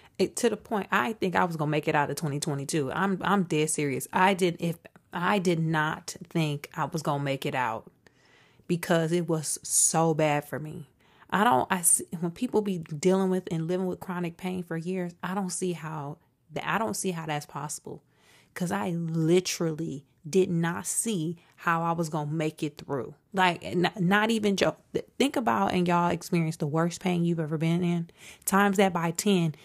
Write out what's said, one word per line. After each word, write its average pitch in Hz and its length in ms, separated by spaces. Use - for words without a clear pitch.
It, - 200
to 233 120
the 208 80
point, 202 340
I 226 220
think 185 220
I 185 100
was 170 100
gonna 151 160
make 151 180
it 151 60
out 143 140
of 143 80
twenty 143 220
twenty-two. 139 540
I'm, 190 280
I'm 196 220
dead 156 260
serious. 143 440
I 190 200
did, 175 260
if, 170 180
I 185 280
did 175 200
not 160 560
think 151 460
I 151 100
was 151 160
gonna 143 220
make 139 220
it 120 100
out 117 340
because 170 460
it 170 160
was 156 340
so - 520
bad 147 320
for 131 120
me. 156 300
I 196 140
don't, 247 260
I 180 120
see, - 240
when 170 120
people 214 300
be 196 160
dealing 185 520
with 185 220
and 160 160
living 185 200
with 175 140
chronic 175 360
pain 185 260
for 165 140
years, 175 440
I 180 120
don't 190 160
see 175 240
how 156 440
that, - 120
I 160 120
don't 220 160
see 190 180
how 165 140
that's 147 200
possible. - 580
'Cause 175 180
I 202 200
literally 165 1120
did 190 200
not 170 360
see 170 520
how 165 280
I 170 100
was 165 160
gonna 151 220
make 156 320
it 147 140
through. 139 380
Like, 185 300
n-, 175 340
not 202 320
even 208 280
joke. 160 200
Th-, - 120
think 277 200
about, 220 360
and 180 140
y'all 175 220
experience 170 480
the 156 100
worst 165 340
pain 175 220
you've 170 160
ever 160 180
been 165 240
in. 170 280
Times 196 340
that 190 140
by 170 200
ten 170 540